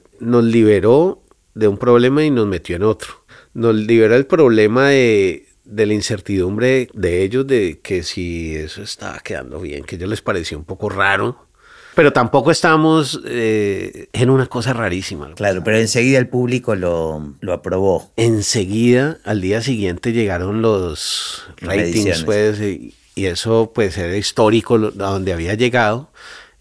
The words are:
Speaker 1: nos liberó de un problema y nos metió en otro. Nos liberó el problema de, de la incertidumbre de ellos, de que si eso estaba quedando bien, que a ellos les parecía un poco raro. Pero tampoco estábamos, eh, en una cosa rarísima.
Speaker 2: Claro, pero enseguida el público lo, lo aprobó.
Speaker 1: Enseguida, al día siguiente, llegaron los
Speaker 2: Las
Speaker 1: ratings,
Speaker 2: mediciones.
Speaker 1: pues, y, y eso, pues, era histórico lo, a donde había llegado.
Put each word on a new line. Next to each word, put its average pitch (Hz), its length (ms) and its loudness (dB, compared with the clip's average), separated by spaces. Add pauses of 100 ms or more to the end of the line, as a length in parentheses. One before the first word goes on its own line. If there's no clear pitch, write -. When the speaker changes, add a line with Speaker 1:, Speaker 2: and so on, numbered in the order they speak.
(200)
Speaker 1:
nos 117 240 2
liberó 113 800 4 (320)
de 107 120 0
un 101 100 0
problema 123 460 4
y 151 80 2
nos 117 160 0
metió 87 280 -6
en 87 80 -4
otro. 107 260 -2 (440)
Nos 113 220 2
liberó 110 400 4
el 139 120 2
problema 123 600 4
de, 107 580 2 (180)
de 107 220 -2
la 107 60 0
incertidumbre 104 1000 -2
de 90 300 0
ellos, 127 240 -2
de 104 340 0
que 90 220 -6
si 82 520 -8
eso 78 280 -12
estaba - 360 -14
quedando 67 400 -12
bien, 73 240 -12
que 76 120 -14
a - 20 -12
ellos 90 120 -8
les 107 120 -6
parecía 85 360 -6
un 76 60 -14
poco 98 260 -8
raro. 98 580 -2 (480)
Pero 147 180 6
tampoco 127 380 2
estábamos, 160 720 2
eh, 104 880 -2
en 123 160 2
una 131 160 4
cosa 127 260 -4
rarísima. 92 640 -6
Speaker 2:
Claro, 98 280 -2
pero 110 140 2
enseguida 123 420 2
el 127 100 0
público 123 460 -2
lo, 80 680 -4
lo 92 100 -8
aprobó. 92 640 -2
Speaker 1:
Enseguida, 113 1080 0
al 104 160 -2
día 98 200 0
siguiente, 110 520 -4
llegaron 101 480 -2
los 95 840 -4 (160)
Speaker 2:
Las - 160 -10
Speaker 1:
ratings, 87 200 0
Speaker 2:
mediciones. 92 280 0
Speaker 1:
pues, 107 380 0
y, 85 320 -8 (220)
y 98 100 -4
eso, 110 500 0
pues, 104 220 0
era 90 180 -4
histórico 110 600 2
lo, 107 100 0
a 98 240 -6
donde 95 220 -2
había 85 220 -4
llegado. 120 580 0 (480)